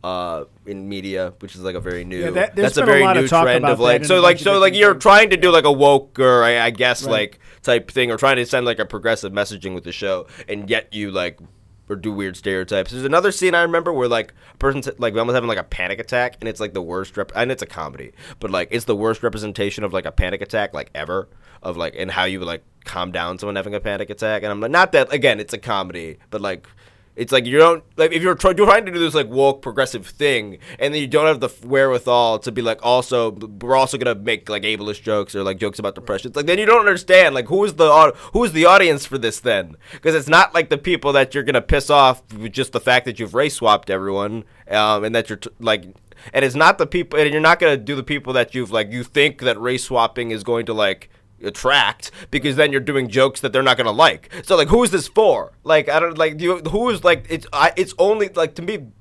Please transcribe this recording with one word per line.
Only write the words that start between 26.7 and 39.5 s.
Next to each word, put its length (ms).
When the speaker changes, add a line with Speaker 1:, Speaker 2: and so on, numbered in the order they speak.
Speaker 1:
it's 160
like 140
you 120
don't, 240
like, 160
if 100
you're 140
try-, 200
you're 80
trying 220
to 60
do 80
this, 120
like, 160
woke 320
progressive 460
thing, 520
and 160
then 60
you 80
don't 180
have 140
the 80
f-, 160
wherewithal 720
to 140
be 100
like, 240
also, 460
b-, 160
we're 140
also 240
gonna 160
make, 340
like, 140
ableist 400
jokes 320
or, 80
like, 160
jokes 220
about 160
depression. 320
It's 80
like, 100
then 120
you 60
don't 140
understand, 560
like, 140
who 160
is 100
the 160
au-, 220
who 120
is 80
the 140
audience 380
for 140
this 220
then? 340